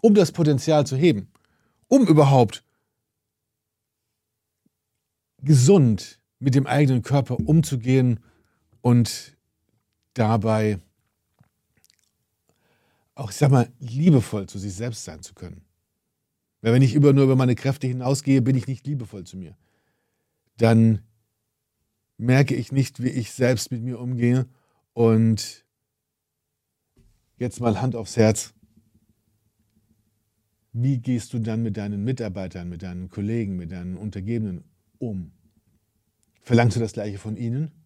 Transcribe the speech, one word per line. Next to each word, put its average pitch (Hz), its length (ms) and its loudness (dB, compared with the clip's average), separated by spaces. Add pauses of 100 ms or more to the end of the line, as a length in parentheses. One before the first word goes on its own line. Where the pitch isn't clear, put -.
um 214 120 6
das 196 180 4
Potenzial 151 540 0
zu 135 100 -6
heben, 131 340 0 (580)
um 262 180 4
überhaupt 139 580 4 (2750)
gesund 135 800 4 (180)
mit 131 160 -2
dem 131 120 2
eigenen 131 360 0
Körper 127 380 -2
umzugehen 127 800 0 (600)
und - 560 0 (800)
dabei 110 640 0 (2250)
auch, 117 160 -12
ich - 60 -14
sag 143 140 2
mal, 127 280 4
liebevoll 123 680 0
zu 101 120 -16
sich 95 160 -10
selbst 113 300 -12
sein 82 180 -18
zu - 120 -20
können. 87 280 -18 (1000)
Weil 113 120 2
wenn 127 80 6
ich 123 120 2
über, 143 180 6
nur 139 120 4
über 131 120 2
meine 127 180 2
Kräfte 135 320 -6
hinausgehe, 131 560 -2
bin 131 140 0
ich 120 100 -4
nicht 131 200 -10
liebevoll 113 380 -10
zu - 140 -20
mir. 82 180 -18 (1000)
Dann 113 420 4 (1160)
merke 127 360 2
ich 123 160 -6
nicht, 135 320 -4
wie 127 60 -2
ich 123 240 -6
selbst - 380 -2
mit 117 120 -8
mir 123 160 -8
umgehe. 123 480 0 (460)
Und 113 720 0 (1700)
jetzt 120 220 -8
mal 113 200 -2
Hand 123 160 -4
aufs 110 200 -10
Herz. 110 360 2 (2250)
Wie 127 260 -2
gehst 120 340 -6
du 127 60 -6
dann 113 240 -4
mit 107 140 -6
deinen 101 280 -8
Mitarbeitern, 98 640 -8
mit 87 140 -14
deinen 90 260 -12
Kollegen, 104 480 -8
mit 85 160 -12
deinen 90 240 -12
Untergebenen 101 680 -10 (340)
um? 95 340 -12 (1120)
Verlangst 117 340 2
du 120 40 -2
das 113 120 -6
Gleiche 104 260 -10
von 107 180 -12
ihnen 123 340 -8 (160)